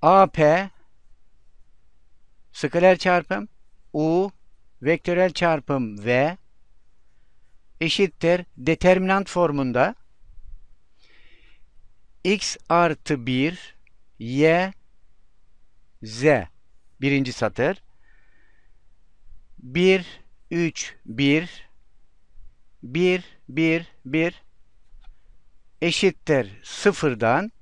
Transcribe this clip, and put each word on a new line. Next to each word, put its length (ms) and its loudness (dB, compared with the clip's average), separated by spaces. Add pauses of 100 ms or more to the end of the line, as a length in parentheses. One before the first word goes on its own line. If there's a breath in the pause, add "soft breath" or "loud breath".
A 240 6
P 440 0 (1800)
skaler 460 2
çarpım 500 -2 (440)
U 400 0 (500)
vektörel 500 0
çarpım 720 -2
V 320 0 (1400)
eşittir 680 0 (100)
determinant 720 2
formunda 680 0 (2250 soft breath)
x 320 -2 (120)
artı 580 0
bir, 500 -2 (420)
y, 540 0 (1300)
z. 220 -8 (760)
Birinci 320 0
satır. 500 -2 (1800)
Bir, 480 2 (440)
üç, 440 -4 (120)
bir, 600 0 (1120)
bir, 420 0 (240)
bir, 380 0 (180)
bir 380 -2 (1400)
eşittir 840 0
sıfırdan 1000 0